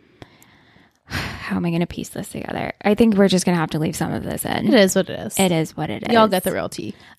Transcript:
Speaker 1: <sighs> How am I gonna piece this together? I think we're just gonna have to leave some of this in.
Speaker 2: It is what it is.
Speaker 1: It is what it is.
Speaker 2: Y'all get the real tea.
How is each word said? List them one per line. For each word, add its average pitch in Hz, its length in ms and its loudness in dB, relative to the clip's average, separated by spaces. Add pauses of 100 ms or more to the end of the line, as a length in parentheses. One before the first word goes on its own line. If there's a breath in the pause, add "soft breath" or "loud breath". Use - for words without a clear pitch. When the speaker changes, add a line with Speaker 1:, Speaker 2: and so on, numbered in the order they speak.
(1080 soft breath)
Speaker 1:
<sighs> - 0 -
How - 500 -8
am 180 80 -2
I 170 60 0
gonna 170 140 0
piece - 220 -10
this - 220 -12
together? - 420 -8 (100)
I 208 140 4
think 226 200 4
we're 196 120 6
just 180 180 2
gonna 175 120 2
have 156 140 -2
to 156 80 -2
leave 156 180 -2
some - 160 -4
of - 100 -6
this - 220 -8
in. - 280 -2
Speaker 2:
It 240 60 8
is 190 160 6
what 190 140 0
it - 100 -10
is. - 180 -8
Speaker 1:
It 190 140 2
is 160 240 -2
what - 140 -6
it - 180 -8
is. 226 60 0
Speaker 2:
Y'all 220 160 6
get 185 160 0
the 180 80 0
real 90 160 -4
tea. - 260 -10 (240 loud breath)